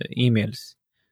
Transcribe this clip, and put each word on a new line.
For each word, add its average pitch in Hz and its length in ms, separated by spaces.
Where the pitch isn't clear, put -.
إيميلز. 113 600